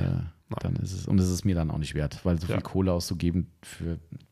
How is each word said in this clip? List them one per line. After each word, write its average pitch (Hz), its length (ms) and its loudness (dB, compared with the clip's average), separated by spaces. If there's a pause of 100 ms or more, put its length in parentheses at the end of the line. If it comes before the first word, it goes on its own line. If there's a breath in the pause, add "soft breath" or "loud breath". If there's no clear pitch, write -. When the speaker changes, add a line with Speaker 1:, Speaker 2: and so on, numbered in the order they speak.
Speaker 1:
Nein. 87 560 -4
Speaker 2:
dann 87 160 0
ist 92 160 -4
es, 92 140 -8
und 98 120 4
es 92 120 6
ist 90 160 0
mir 95 80 4
dann 80 160 2
auch 73 80 -2
nicht 73 160 -4
wert, 73 300 -2
weil 87 140 4
so 87 80 -4
Speaker 1:
Ja. 107 100 0
Speaker 2:
viel 92 60 0
Kohle 95 300 2
auszugeben 87 540 0 (160)
für 82 300 -8
ein - 260 -12 (120)